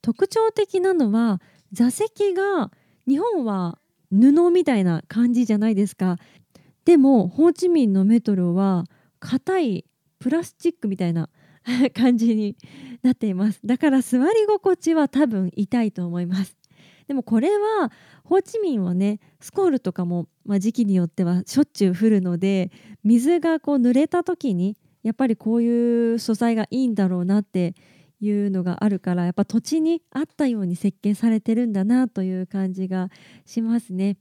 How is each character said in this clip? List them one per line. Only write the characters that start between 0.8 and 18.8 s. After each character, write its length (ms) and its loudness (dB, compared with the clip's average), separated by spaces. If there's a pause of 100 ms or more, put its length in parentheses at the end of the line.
な 140 0
の 160 0
は、 300 0 (320)
座 180 2
席 440 -4
が 360 -2 (380)
日 100 2
本 260 -2
は 360 -4 (320)
布 400 6
み 120 2
た 120 2
い 80 2
な 240 0
感 240 0
じ 140 2
じ 60 0
ゃ 60 2
な 100 0
い 60 0
で 140 0
す 80 -12
か。 220 -2 (680)
で 120 8
も、 300 6
ホ 220 2
ー 40 4
チ 160 -2
ミ 180 4
ン 60 2
の 120 2
メ 160 4
ト 160 0
ロ 180 0
は 300 0 (340)
硬 400 -4
い 260 -2 (360)
プ 100 -4
ラ 140 -2
ス 80 -18
チ 160 -4
ッ 120 -4
ク 60 -6
み 100 -4
た 120 -2
い 40 0
な 160 -2 (340)
<laughs> 320 0
感 220 2
じ 200 2
に 200 -4 (460)
な 100 2
っ 40 2
て 100 -6
い 80 -2
ま 160 0
す。 140 -8
だ 120 0
か 140 2
ら 120 2
座 160 0
り 280 2
心 300 0
地 180 -2
は 140 2
多 180 2
分 300 -2
痛 260 -2
い 80 -2
と 160 -6
思 140 -4
い 60 -4
ま 180 -2
す。 120 -16 (520)
で 60 -4
も 100 -4
こ 160 0
れ 80 0 (100)
は、 320 -2 (320)
ホ 140 0
ー 60 2
チ 180 -6
ミ 160 -2
ン 80 -2